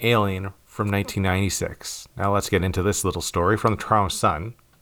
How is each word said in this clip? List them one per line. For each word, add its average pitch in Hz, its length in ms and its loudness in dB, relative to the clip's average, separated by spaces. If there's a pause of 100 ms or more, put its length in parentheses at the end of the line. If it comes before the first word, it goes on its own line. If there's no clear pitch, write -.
alien 98 500 2 (120)
from 104 240 -4
nineteen 101 360 0
ninety-six. 92 800 -2 (100)
Now 101 160 0
let's 101 160 0
get 92 140 2
into 92 200 0
this 95 220 0
little 87 180 -2
story 90 340 2
from 110 160 2
the 95 100 -4
Toronto 101 260 2
Sun. 92 460 -2 (280)